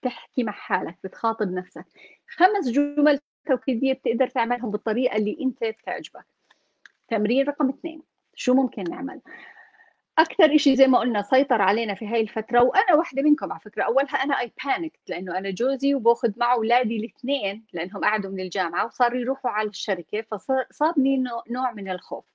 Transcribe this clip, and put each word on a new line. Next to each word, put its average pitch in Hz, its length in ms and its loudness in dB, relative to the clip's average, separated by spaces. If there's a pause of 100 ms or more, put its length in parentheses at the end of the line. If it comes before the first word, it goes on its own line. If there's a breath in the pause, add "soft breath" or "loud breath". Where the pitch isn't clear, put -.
تحكي - 420 -6
مع 220 80 -6
حالك، 208 520 -4
بتخاطب 220 480 -4
نفسك. 180 320 -8 (520 soft breath)
خمس 381 320 4
جمل 285 500 2 (280)
توكيدية 254 460 0
بتقدر 247 360 0
تعملهم 233 420 -2
بالطريقة 220 460 -2
اللي 208 240 -2
أنت 254 240 -2
بتعجبك. - 600 -8 (840)
تمرين 233 400 2
رقم 277 200 -2
اثنين، - 340 -8 (320)
شو - 200 0
ممكن 247 360 0
نعمل؟ - 300 -10 (960 loud breath)
أكثر 311 360 4
إشي 277 220 4
زي 262 100 8
ما 254 120 4
قلنا 214 240 0
سيطر 262 400 2
علينا 208 320 0
في 208 120 -10
هاي 226 140 0
الفترة، 220 420 0
وأنا 349 320 2
واحدة 294 280 0
منكم 294 300 2
على 165 80 -10
فكرة، 208 220 -6
أولها 269 420 0
أنا 285 100 0
I 247 120 -2 (160)
panicked 208 460 -4
لأنه 180 300 -6
أنا 196 120 -6
جوزي 262 440 0
وباخذ 233 420 2
معه 240 180 2
أولادي 233 420 2
الاثنين 220 760 -6
لأنهم 180 320 -6
قعدوا 202 260 -2
من 190 100 -6
الجامعة 185 460 -2
وصاروا 240 340 0
يروحوا 247 300 -4
على 214 180 -2
الشركة، 208 520 -6 (100)
فصابني 262 880 0
نوع، 247 340 -4
نوع 247 220 -2
من 196 180 -8
الخوف. 180 340 -8 (100)